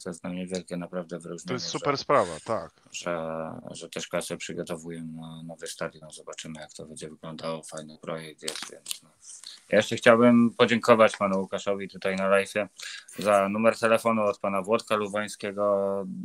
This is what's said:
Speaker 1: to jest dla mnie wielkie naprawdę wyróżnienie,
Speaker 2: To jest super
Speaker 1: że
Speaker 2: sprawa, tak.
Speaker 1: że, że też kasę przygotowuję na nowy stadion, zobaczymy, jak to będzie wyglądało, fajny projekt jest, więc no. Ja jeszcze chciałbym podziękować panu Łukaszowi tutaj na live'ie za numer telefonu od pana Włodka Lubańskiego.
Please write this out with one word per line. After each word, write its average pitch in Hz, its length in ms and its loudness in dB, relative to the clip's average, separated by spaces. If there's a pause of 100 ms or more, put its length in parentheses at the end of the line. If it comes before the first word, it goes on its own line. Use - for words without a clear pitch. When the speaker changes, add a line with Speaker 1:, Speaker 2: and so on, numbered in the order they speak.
Speaker 1:
to 92 60 -8
jest 85 120 -12
dla 85 80 -8
mnie 90 160 -6
wielkie 90 300 -6
naprawdę 87 420 -8
wyróżnienie, 85 300 -12
Speaker 2:
To 127 60 -2
jest 120 120 -6
super 143 280 -2
Speaker 1:
że - 20 -4
Speaker 2:
sprawa, 113 360 2 (120)
tak. 85 260 -4 (220)
Speaker 1:
że, 82 360 -4 (420)
że - 200 -12
też - 180 -8
kasę 85 280 -4
przygotowuję 82 640 -8
na 80 400 -12
nowy 82 240 -12
stadion, 76 440 -10
zobaczymy, 78 500 -14
jak 76 120 -16
to 80 140 -14
będzie 80 220 -14
wyglądało, 80 540 -10
fajny 76 360 -14
projekt 80 440 -10
jest, - 300 -10
więc - 300 -12
no. - 60 -20 (600)
Ja 95 80 4
jeszcze 113 200 4
chciałbym 120 540 8
podziękować 113 640 6
panu 98 240 0
Łukaszowi 98 480 -4
tutaj 95 280 -4
na 98 140 0
live'ie 98 360 2 (520)
za 98 300 6
numer 107 300 4
telefonu 113 440 4
od 101 160 0
pana 98 240 -2
Włodka 110 340 0
Lubańskiego. 101 1080 0 (200)